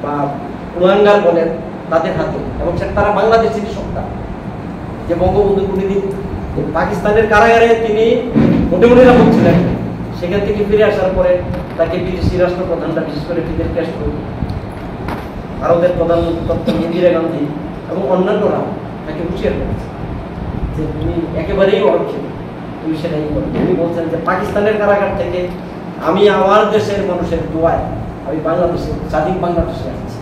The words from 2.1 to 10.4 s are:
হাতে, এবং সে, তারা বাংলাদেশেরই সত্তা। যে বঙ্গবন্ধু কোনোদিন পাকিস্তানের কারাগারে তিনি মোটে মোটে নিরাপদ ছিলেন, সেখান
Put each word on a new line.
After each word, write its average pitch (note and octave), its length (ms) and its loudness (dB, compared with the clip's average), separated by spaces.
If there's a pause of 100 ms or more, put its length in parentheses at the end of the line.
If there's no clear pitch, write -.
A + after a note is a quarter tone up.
হাতে, - 220 -2 (220)
এবং F3 180 -2
সে, G3 60 -4 (100)
তারা G3+ 140 2 (100)
বাংলাদেশেরই G#3+ 580 2
সত্তা। - 240 -6 (1040)
যে F3 140 0
বঙ্গবন্ধু G3 480 4
কোনোদিন F#3+ 320 0 (760)
পাকিস্তানের G3+ 560 2
কারাগারে A3+ 340 6 (180)
তিনি A3 200 2 (640)
মোটে G3+ 180 4
মোটে B3 160 10
নিরাপদ B3 320 8
ছিলেন, - 220 6 (600)
সেখান G3 280 0